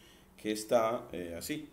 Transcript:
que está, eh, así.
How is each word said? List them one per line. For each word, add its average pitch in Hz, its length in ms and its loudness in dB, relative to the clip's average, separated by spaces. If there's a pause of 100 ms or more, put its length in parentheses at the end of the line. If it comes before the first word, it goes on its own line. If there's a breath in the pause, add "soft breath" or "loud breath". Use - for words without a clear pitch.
(360 loud breath)
que 107 160 -2
está, 113 600 2
eh, 85 240 -4
así. 147 360 -6